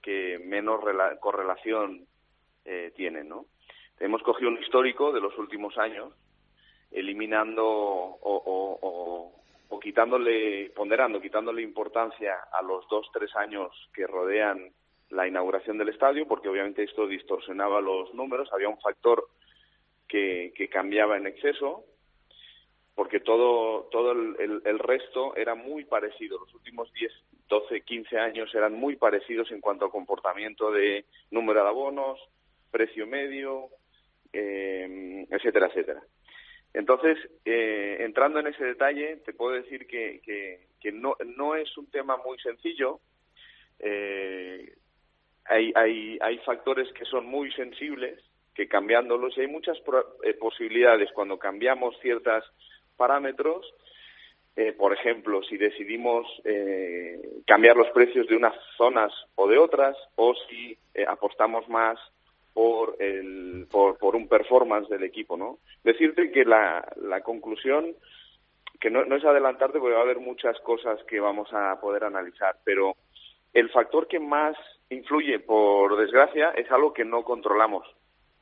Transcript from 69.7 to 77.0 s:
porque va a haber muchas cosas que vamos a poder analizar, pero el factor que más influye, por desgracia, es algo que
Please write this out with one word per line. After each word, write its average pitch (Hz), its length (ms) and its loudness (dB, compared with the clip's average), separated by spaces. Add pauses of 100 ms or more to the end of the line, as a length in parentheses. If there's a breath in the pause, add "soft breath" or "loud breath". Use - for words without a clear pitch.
porque 123 160 2
va 113 60 6
a - 20 6
haber 123 160 0
muchas 123 400 -4
cosas 113 480 -2
que 110 120 -4
vamos 101 320 -2
a 101 300 -2
poder 101 220 -2
analizar, 95 600 -2
pero 98 320 2 (580 loud breath)
el 117 180 4
factor 147 360 2
que 175 120 -2
más 151 360 0 (360)
influye, 139 480 -2
por 101 580 6
desgracia, 143 540 6
es - 180 -2
algo 135 240 4
que 117 100 -2